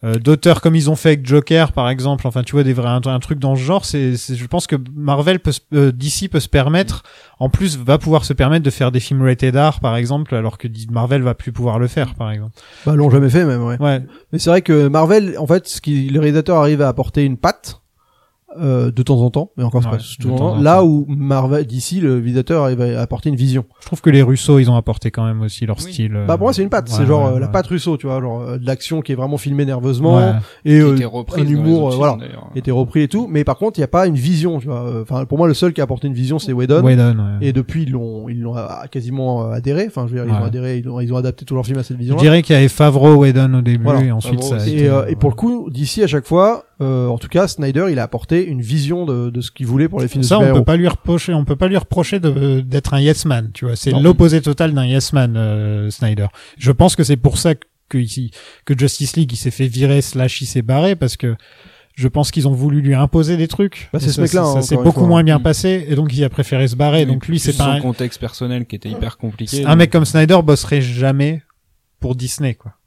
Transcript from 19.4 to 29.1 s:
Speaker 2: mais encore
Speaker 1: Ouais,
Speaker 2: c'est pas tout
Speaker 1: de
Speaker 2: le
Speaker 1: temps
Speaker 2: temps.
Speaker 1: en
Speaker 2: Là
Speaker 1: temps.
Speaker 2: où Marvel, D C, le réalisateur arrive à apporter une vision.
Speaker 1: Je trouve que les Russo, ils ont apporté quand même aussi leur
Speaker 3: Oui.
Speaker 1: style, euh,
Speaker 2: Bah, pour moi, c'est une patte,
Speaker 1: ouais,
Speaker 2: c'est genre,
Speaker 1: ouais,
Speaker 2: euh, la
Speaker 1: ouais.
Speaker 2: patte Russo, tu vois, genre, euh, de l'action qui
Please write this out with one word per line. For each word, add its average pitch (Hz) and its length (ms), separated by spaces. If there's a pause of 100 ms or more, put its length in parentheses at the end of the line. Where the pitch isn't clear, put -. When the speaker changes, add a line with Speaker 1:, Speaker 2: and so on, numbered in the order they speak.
Speaker 2:
mais 127 60
encore 120 220
Speaker 1:
Ouais, 113 60 (100)
Speaker 2:
c'est - 160
pas - 60
tout 120 40
Speaker 1:
de 127 60
Speaker 2:
le 127 60
Speaker 1:
temps - 120
Speaker 2:
temps. - 60
Speaker 1:
en 147 40
Speaker 2:
Là 160 180
Speaker 1:
temps. 190 60
Speaker 2:
où 151 240
Marvel, 139 600
D 123 100
C, 175 220
le 143 140
réalisateur 123 500
arrive 127 160
à 120 200
apporter 127 280
une 143 80
vision. 127 280 (160)
Speaker 1:
Je - 60
trouve - 140
que 165 100
les 139 120
Russo, 135 360
ils 127 100
ont 123 60
apporté 117 380
quand 113 120
même 110 180
aussi 110 240
leur 104 100
Speaker 3:
Oui. 175 160
Speaker 1:
style, 110 240
euh, 104 100
Speaker 2:
Bah, 165 100
pour 196 100
moi, 262 60
c'est 190 120
une 202 40
patte, 190 220
Speaker 1:
ouais, - 60
Speaker 2:
c'est 143 100
genre, 147 240
Speaker 1:
ouais, 131 60
Speaker 2:
euh, - 20
la 113 80
Speaker 1:
ouais. 104 60
Speaker 2:
patte 185 160
Russo, 170 280
tu 135 120
vois, 131 120
genre, 120 200
euh, 123 180
de 123 80
l'action 135 360
qui 143 100